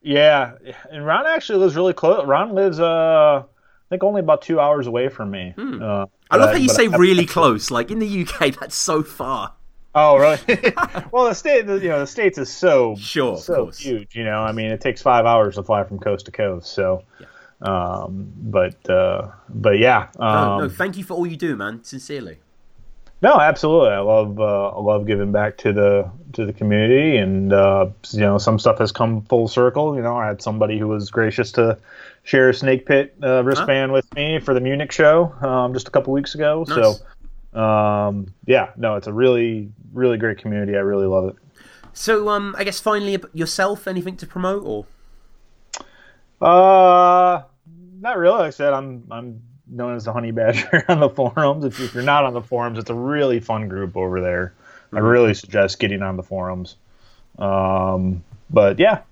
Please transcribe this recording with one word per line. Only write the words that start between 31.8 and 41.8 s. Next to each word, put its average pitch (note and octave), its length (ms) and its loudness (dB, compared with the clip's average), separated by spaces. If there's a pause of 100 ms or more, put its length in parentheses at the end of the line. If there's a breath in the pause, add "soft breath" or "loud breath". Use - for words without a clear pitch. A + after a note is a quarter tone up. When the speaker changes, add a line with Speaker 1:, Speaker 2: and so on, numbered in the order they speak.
Speaker 1:
share C3 240 4
a B2+ 60 4
Snake C3 300 -2
Pit, C#3 380 0
uh, C#3+ 40 -4
Speaker 2:
Huh? B2+ 180 2
Speaker 1:
wristband C3+ 480 0
with C3+ 240 -2
me D3+ 240 -4
for C3+ 140 -2
the B2 60 0
Munich C#3 300 -4
show, D#3+ 500 4
um, B2+ 320 -2
just B2+ 140 -8
a - 60 -18
couple C3 200 0
weeks C#3 220 -4
ago. D3+ 340 -2
Speaker 2:
Nice. C#3+ 80 -2 (800 soft breath)
Speaker 1:
So, A2 40 -6
um, G#2 680 0 (200)
yeah, A#2+ 300 2
no, A2 200 -4
it's G2 100 -8
a G#2+ 60 -10
really, A#2 580 0 (240)
really B2 240 0
great A2 200 -4
community. G#2 380 -6
I G2 40 0
really G2 260 -2
love F#2+ 220 0
it. - 80 -10 (580 soft breath)